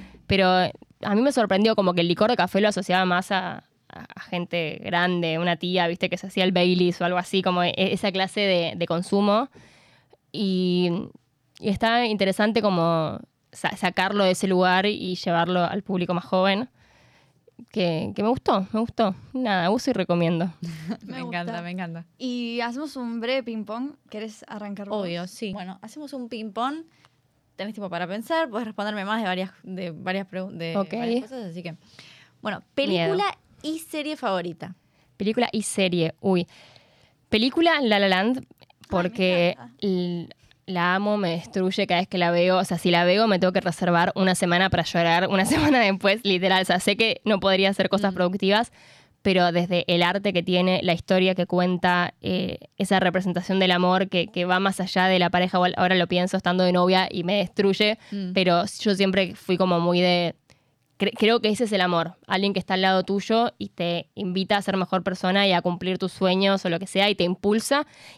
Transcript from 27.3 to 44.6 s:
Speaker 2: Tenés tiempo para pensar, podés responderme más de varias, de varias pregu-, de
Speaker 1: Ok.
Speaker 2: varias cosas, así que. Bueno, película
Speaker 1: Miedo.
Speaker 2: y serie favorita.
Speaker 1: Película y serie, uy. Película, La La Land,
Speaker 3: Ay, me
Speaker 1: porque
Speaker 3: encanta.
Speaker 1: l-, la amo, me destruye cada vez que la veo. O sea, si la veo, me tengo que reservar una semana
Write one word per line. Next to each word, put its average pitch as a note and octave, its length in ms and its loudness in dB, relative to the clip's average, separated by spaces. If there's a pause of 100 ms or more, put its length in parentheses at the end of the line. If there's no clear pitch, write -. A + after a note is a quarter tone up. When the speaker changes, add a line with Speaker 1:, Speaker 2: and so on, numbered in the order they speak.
Speaker 2:
Tenés G#3 180 -10
tiempo G3+ 140 -10
para F3 200 -6
pensar, B3+ 420 -4
podés A3+ 160 -6
responderme G#3 380 -6
más G#3+ 160 -4
de G#3 80 -4
varias, F#3 220 -4 (120)
de F#3 300 -10
varias F#3 360 -6
pregu-, F#3+ 220 -10
de E3 260 -6
Speaker 1:
Ok. F#3 180 -4
Speaker 2:
varias A#3 280 -2
cosas, B3 280 -12
así E3+ 120 -12
que. E3+ 140 -12 (640)
Bueno, G#3 220 -8 (120)
película G3+ 500 0 (380)
Speaker 1:
Miedo. D#4 140 -6
Speaker 2:
y - 20 -8
serie D4+ 380 -8
favorita. F3+ 580 -6 (420)
Speaker 1:
Película A3 360 0
y A3 100 -4
serie, F3 580 0
uy. F#3 280 0 (800)
Película, C#4+ 520 2
La G#3+ 180 2
La G3 100 4
Land, G#3 300 2
Speaker 3:
Ay, - 100 -14
me - 400 -20
Speaker 1:
porque F3+ 600 2
Speaker 3:
encanta. - 300 -10
Speaker 1:
l-, F3+ 480 -2 (380)
la F3+ 280 0
amo, G#3 220 0
me F#3+ 140 -2
destruye F#3 560 -2
cada F3 140 0
vez F#3+ 80 -4
que F#3+ 100 -4
la E3+ 120 2
veo. F3 280 4
O F#3 60 0
sea, F3 140 -4
si F3+ 120 0
la F3 140 4
veo, G3 240 4
me F#3+ 100 4
tengo F#3 140 2
que F#3 80 0
reservar F3 560 0
una F#3+ 180 2
semana F3+ 360 2